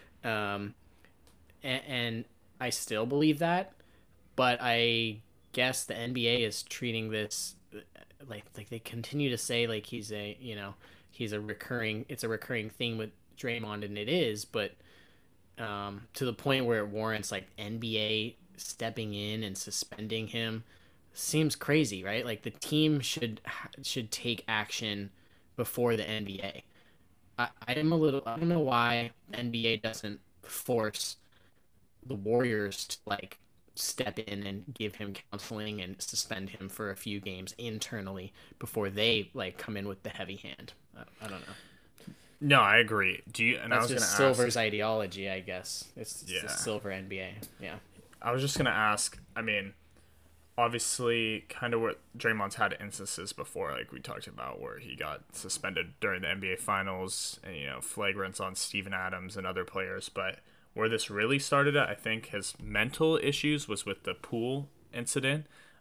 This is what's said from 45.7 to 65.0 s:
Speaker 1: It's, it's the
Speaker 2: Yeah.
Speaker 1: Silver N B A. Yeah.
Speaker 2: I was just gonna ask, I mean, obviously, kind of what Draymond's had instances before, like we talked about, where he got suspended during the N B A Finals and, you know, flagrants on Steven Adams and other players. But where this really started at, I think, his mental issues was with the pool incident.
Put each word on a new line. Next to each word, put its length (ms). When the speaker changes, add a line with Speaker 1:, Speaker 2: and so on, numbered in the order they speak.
Speaker 1:
It's, 260
it's 0
the 120
Speaker 2:
Yeah. 140
Speaker 1:
Silver 420
N 180
B 120
A. 140
Yeah. 160
Speaker 2:
I 120
was 100
just 160
gonna 120
ask, 480
I 60
mean, 320
obviously, 880
kind 240
of 80
what 200
Draymond's 380
had 240
instances 520
before, 400
like 200
we 80
talked 260
about, 340
where 180
he 180
got 260
suspended 640
during 220
the 80
N 100
B 120
A 40
Finals 880
and, 120
you 100
know, 140
flagrants 600
on 160
Steven 360
Adams 440
and 100
other 180
players. 440
But 320
where 140
this 220
really 280
started 380
at, 120
I 60
think, 360
his 300
mental 600
issues 460
was 180
with 160
the 120
pool 540
incident. 540